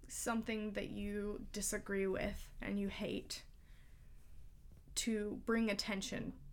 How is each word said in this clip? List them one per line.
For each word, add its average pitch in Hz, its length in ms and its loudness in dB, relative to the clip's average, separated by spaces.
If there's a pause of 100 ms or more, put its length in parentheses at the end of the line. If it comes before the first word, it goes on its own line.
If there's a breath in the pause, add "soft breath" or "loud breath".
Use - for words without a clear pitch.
something 220 640 2
that 202 200 0
you 208 500 0 (100)
disagree 196 560 2
with 202 400 2 (140)
and 196 180 2
you 196 80 4
hate - 560 -2 (1500 soft breath)
to 208 500 2
bring 226 240 6
attention 202 640 0 (200)